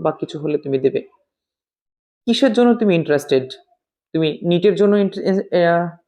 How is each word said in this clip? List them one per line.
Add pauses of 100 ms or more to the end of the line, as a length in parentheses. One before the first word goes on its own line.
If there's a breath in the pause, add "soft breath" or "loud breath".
বা
কিছু
হলে
তুমি
দেবে। (1300)
কিসের
জন্য
তুমি
ইন্টারেস্টেড? (600)
তুমি
নিটের
জন্য
ইন্টার-,
আহ, (120)